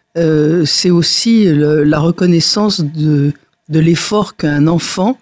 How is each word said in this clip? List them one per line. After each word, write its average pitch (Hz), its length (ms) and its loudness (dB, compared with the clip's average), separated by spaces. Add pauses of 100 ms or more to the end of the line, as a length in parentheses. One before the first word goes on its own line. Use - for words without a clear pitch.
(160)
Euh, 156 480 0
c'est - 260 -2
aussi 208 540 0
le, 151 400 2
la 151 140 2
reconnaissance 175 840 0
de, 151 520 -2 (360)
de 156 120 0
l'effort 170 560 -2
qu'un 147 300 0
enfant 185 560 -2